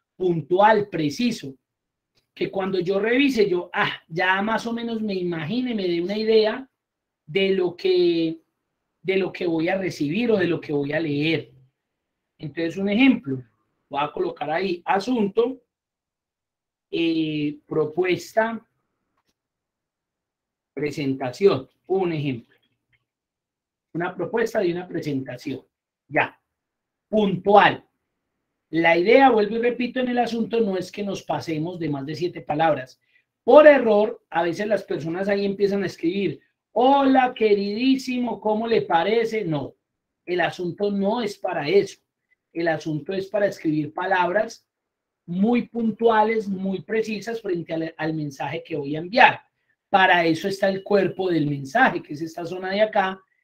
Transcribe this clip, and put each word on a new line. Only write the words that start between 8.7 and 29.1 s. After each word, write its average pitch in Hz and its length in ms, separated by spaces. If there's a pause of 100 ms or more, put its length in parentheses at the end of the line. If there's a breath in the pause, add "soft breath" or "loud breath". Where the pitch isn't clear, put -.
de 190 160
lo 185 160
que 190 120
voy 165 220
a 190 100
recibir 185 540
o 208 60
de 175 100
lo 156 140
que - 100
voy 143 220
a 160 60
leer. 151 520 (880)
Entonces, 165 400
un 196 120
ejemplo, 202 540 (460)
voy 139 140
a 151 80
colocar - 380
ahí 175 360
asunto, 220 760 (1300)
eh, 156 800
propuesta, 180 960 (2000)
presentación, 139 960 (160)
un 185 280
ejemplo. 139 420 (1400)
Una 175 220
propuesta 220 440
de 175 120
una 180 160
presentación. 143 720 (460)
Ya. 139 320 (680)
Puntual. 196 800 (840)
La 165 280
idea, 254 320